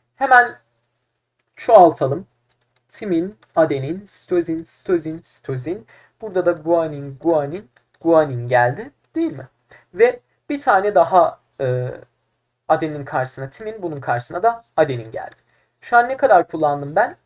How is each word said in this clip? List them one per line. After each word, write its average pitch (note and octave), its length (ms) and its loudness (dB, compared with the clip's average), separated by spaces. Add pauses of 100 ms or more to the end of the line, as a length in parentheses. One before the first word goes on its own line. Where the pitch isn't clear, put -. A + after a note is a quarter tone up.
(160)
Hemen B3 440 2 (960)
çoğaltalım. E3+ 720 4 (640)
Timin, F#3+ 480 -6 (180)
adenin, D#3 500 -2
sitozin, E3 580 -6
sitozin, E3 560 -6
sitozin. C#3 680 -10 (340)
Burada F#3 240 -2
da F3 60 2
guanin, D3+ 680 -2
guanin, D#3+ 480 -2 (320)
guanin D3 460 0
geldi. B2 440 0 (240)
Değil E4 160 -2
mi? C3 160 -16 (460)
Ve A#3+ 260 2 (300)
bir C#4+ 120 -6
tane G3+ 340 2
daha, F3 440 4 (220)
e, B2+ 260 -2 (800)
adenin D#3 380 -2
karşısına C3+ 440 -6
timin, A3 320 -14
bunun D#3 200 -8
karşısına D3+ 420 -6
da A#3 220 -2 (120)
adenin B2 340 -2
geldi. - 240 -12 (460)
Şu - 160 0
an A#3+ 120 2
ne C4+ 80 -6
kadar G#3 300 4
kullandım C#3+ 480 -4
ben? A3+ 300 -2